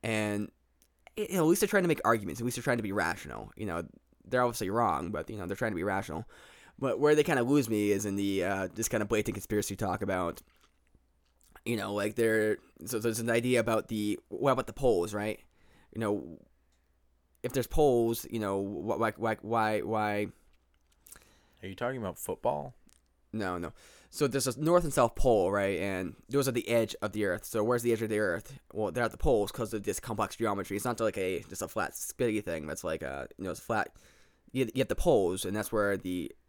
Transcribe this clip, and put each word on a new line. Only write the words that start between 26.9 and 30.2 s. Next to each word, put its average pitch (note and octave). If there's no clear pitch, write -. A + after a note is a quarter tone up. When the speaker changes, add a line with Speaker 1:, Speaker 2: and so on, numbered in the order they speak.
Speaker 1:
of G#2
the G#2
Earth. F2+
So G#2+
where's A#2+
the A#2
edge A2
of A2
the G#2+
Earth? G#2
Well, G2+
they're A#2+
at A2
the -
poles G#2+
'cause A2+
of G#2+
this G2
complex G#2